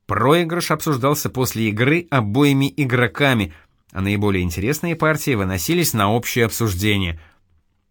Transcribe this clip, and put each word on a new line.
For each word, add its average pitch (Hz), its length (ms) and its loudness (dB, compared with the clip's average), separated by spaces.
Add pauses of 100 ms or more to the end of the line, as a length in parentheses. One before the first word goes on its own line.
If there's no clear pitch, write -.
проигрыш 160 640 0
обсуждался 147 600 0
после 113 400 -2
игры 139 400 0
обоими 135 680 2
игроками, 123 800 0 (380)
а 95 100 -4
наиболее 101 400 0
интересные 117 540 -2
партии 156 380 0
выносились 101 600 -2
на 104 180 2
общее 117 320 0
обсуждение. 98 720 -2 (720)